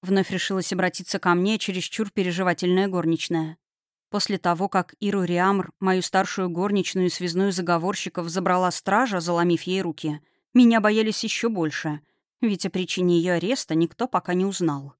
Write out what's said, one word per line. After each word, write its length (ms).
Вновь 300
решилась 420
обратиться 460
ко 160
мне 240
чересчур 500
переживательная 760
горничная. 720
После 300
того, 280
как 320
Иру 240
Риамр, 560
мою 220
старшую 480
горничную 580
и 40
связную 400
заговорщиков, 760
забрала 420
стража, 480
заломив 440
ей 200
руки, 380
меня 260
боялись 420
ещё 260
больше — 520
ведь 240
о 40
причине 480
её 180
ареста 380
никто 340
пока 260
не 120
узнал. 540